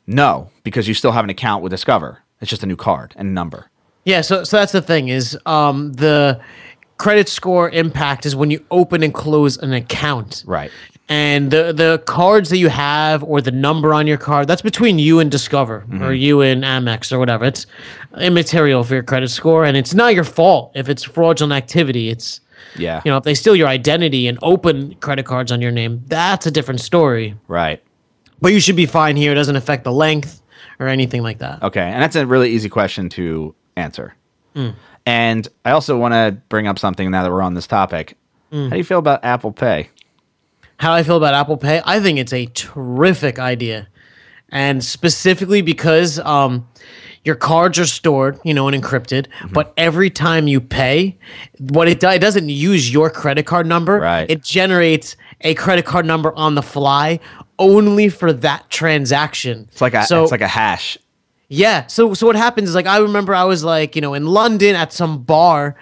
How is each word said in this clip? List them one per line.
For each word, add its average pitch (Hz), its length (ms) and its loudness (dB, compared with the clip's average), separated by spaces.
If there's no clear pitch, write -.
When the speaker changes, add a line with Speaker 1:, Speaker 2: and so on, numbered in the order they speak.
Speaker 1:
no, 107 420 0
because 107 240 -4
you 110 60 0
still 120 180 0
have 113 140 0
an 101 40 -6
account 101 340 -4
with 92 80 -8
Discover. 90 480 -2
It's - 100 -12
just - 140 -8
a 95 40 -6
new 92 100 -6
card 80 400 -4
and 95 180 -6
number. 85 340 -10
Speaker 2:
Yeah, 185 160 0
so, 180 240 -2
so - 100 -2
that's 202 160 2
the 190 100 0
thing 147 280 0
is, 127 360 -4
um, 147 480 0
the 143 460 2
credit 208 300 2
score 180 440 0
impact 147 540 -2
is 139 120 -4
when 147 140 0
you 156 200 -4
open 175 320 2
and 151 100 0
close 147 440 0
an 135 160 -6
account. 120 760 -6
Speaker 1:
Right. 73 240 -6
Speaker 2:
And 143 420 0
the, 160 220 2
the 160 320 2
cards 185 460 4
that 185 60 2
you 175 120 4
have 147 520 0
or 147 200 -2
the 127 100 -2
number 151 420 2
on 151 140 2
your 151 100 0
card, 143 300 -2
that's 175 140 0
between 214 360 2
you 160 220 4
and 156 100 2
Discover 131 600 -2
Speaker 1:
Mm-hmm. - 140 -8
Speaker 2:
or 131 100 -2
you 143 260 2
and 131 240 2
Amex 127 480 -2
or 131 80 0
whatever. 117 240 0
It's 139 220 -2
immaterial 156 640 2
for 123 120 -4
your 123 80 -2
credit 131 260 -2
score, 160 360 2
and 139 120 2
it's 135 160 -2
not 226 220 4
your 175 80 2
fault 165 500 2
if 131 160 -8
it's 135 140 -4
fraudulent 160 500 0
activity. 127 560 -2
It's - 300 -10
Speaker 1:
Yeah. 82 280 -6
Speaker 2:
You 151 60 0
know, 135 60 2
if 131 60 -4
they 151 120 0
steal 208 200 4
your 160 120 4
identity 135 600 0
and 120 140 -4
open 160 540 0
credit 135 300 -6
cards 127 260 -4
on 120 100 -2
your 123 100 -2
name, 117 360 -4
that's 175 380 -2
a 160 60 -2
different 135 300 -2
story. 120 540 0
Speaker 1:
Right. 82 340 -4
Speaker 2:
But 180 120 4
you 208 60 6
should 180 160 2
be 170 100 4
fine 156 320 2
here. 147 140 2
It 139 40 0
doesn't 143 200 0
affect 131 280 -4
the 127 80 -4
length 151 500 -2
or 131 80 -4
anything 131 360 -2
like 113 160 -8
that. - 220 -12
Speaker 1:
Okay, 98 220 -4
and 104 180 -2
that's 160 140 0
a 147 100 0
really 127 260 4
easy 107 180 -2
question 98 400 -2
to 80 440 -8
answer. 78 400 -10
Speaker 2:
Mm. 123 180 -6
Speaker 1:
And 117 420 0
I 123 60 0
also 143 260 0
wanna 117 340 2
bring 107 180 -2
up 98 120 -4
something 95 320 -4
now 92 120 0
that 90 80 -2
we're 92 100 -2
on 90 120 -2
this 87 140 -8
topic. 92 500 -4
Speaker 2:
Mm. 147 140 -6
Speaker 1:
How 127 60 -6
do 160 60 -4
you 180 60 -2
feel 180 160 0
about 147 240 0
Apple 123 280 -2
Pay? 98 380 -4
Speaker 2:
How 160 160 0
I 170 100 2
feel 170 140 2
about 151 180 4
Apple 143 220 0
Pay? 151 280 0
I 202 140 0
think 180 180 0
it's 127 160 -6
a 123 140 -4
terrific 131 920 -2
idea. 120 480 -6
And 139 340 -2
specifically 185 800 0
because, 160 580 0
um, 135 480 0
your 156 120 0
cards 165 420 2
are 175 80 2
stored, 139 580 0
you 160 100 -2
know, 139 140 0
and 139 160 -2
encrypted. 131 440 -4
Speaker 1:
Mm-hmm. - 260 -14
Speaker 2:
But 151 240 -2
every 165 320 2
time 160 380 0
you 139 120 2
pay, 135 580 -2
what 165 180 4
it 170 120 2
do-, 180 100 4
it 185 100 4
doesn't 190 300 0
use 143 420 0
your 156 200 2
credit 147 340 -2
card 170 220 0
number. 170 320 0
Speaker 1:
Right. 165 300 0
Speaker 2:
It 156 140 -4
generates 175 720 0
a 160 120 0
credit 175 320 0
card 170 220 0
number 160 280 0
on 156 200 0
the 139 80 0
fly 143 560 0
only 202 500 6
for 165 240 0
that 139 380 -4
transaction. 139 1000 -2
Speaker 1:
It's - 100 -8
like 123 120 2
a, 107 140 2
Speaker 2:
So 165 160 4
Speaker 1:
it's - 80 2
like 117 100 -2
a 101 60 0
hash. 104 500 -2
Speaker 2:
Yeah. 165 400 2
So, 226 280 2
so 226 100 0
what 226 120 6
happens 220 320 0
is, 165 60 -2
like, 180 120 0
I 196 120 2
remember 208 360 0
I 185 80 2
was, 185 200 0
like, 156 320 0
you 156 60 -4
know, 143 140 -4
in 147 100 -4
London 202 500 4
at 165 180 -2
some 156 280 -4
bar 151 600 2